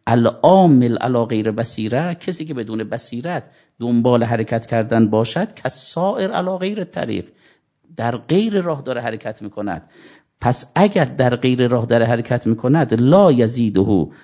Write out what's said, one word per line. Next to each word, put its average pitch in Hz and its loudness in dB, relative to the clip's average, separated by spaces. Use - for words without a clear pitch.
العامل 123 4
علی 120 0
غیر 107 -2
بصیره، 117 -4
کسی 165 -8
که 156 -10
بدون 113 -6
بصیرت 120 -8
دنبال 120 2
حرکت 113 -2
کردن 113 2
باشد، 113 -2
کالسائر 190 -4
علی 185 -4
غیر 196 -6
طریق، 131 -6
در 120 -4
غیر 202 0
راه 160 -4
داره 127 -8
حرکت 110 -8
می‌کند. 101 -8
پس - -2
اگر 190 2
در 123 0
غیر 123 0
راه 117 0
داره 117 2
حرکت 117 -2
می‌کند، 120 0
لا 170 6
یزیده 107 2